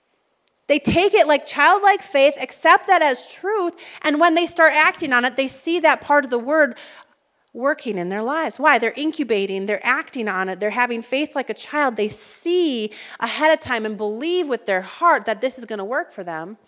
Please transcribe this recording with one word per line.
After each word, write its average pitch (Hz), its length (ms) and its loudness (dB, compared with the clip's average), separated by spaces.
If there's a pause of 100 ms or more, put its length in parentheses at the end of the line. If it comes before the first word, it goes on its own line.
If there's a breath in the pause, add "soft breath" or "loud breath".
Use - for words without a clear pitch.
(680)
They 285 120 2
take 381 340 2
it 349 140 4
like 285 180 2
childlike 392 560 4
faith, 277 400 4
accept - 460 2
that 349 160 4
as 269 280 0
truth, 359 440 -4 (260 loud breath)
and 302 180 0
when 339 140 6
they 339 140 0
start 320 260 4
acting 311 400 0
on 247 100 4
it, 254 120 -2
they 269 120 0
see 339 340 -4
that 294 200 4
part 285 240 2
of 240 60 -12
the 240 80 0
word 277 360 0 (800 loud breath)
working 254 440 -4
in 175 120 -4
their 202 120 -6
lives. 269 380 -6
Why? 277 200 4
They're 226 180 -2
incubating, 220 680 -4
they're 208 200 -4
acting 262 420 -4
on 185 220 -4
it, 185 100 -8
they're 208 120 -2
having 240 300 -2
faith 285 340 -4
like 277 140 -6
a 220 40 -6
child. 277 420 -2
They 214 140 -2
see 294 840 -4 (280 loud breath)
ahead 294 340 0
of 302 60 0
time 233 260 -6
and 214 100 -6
believe 262 520 -4
with 240 180 -6
their 190 160 -2
heart 269 440 2
that 214 140 -4
this 254 180 -4
is 247 60 -16
gonna 208 220 -8
work 269 260 -6
for 196 120 -12
them, 170 340 -10 (100)